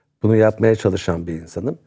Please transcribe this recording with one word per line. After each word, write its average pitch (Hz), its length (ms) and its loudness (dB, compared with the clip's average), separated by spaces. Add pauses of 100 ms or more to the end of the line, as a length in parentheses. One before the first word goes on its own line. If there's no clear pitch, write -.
(220)
bunu 110 140 4
yapmaya 110 380 4
çalışan 92 520 -2
bir 85 60 -8
insanım. 87 540 -8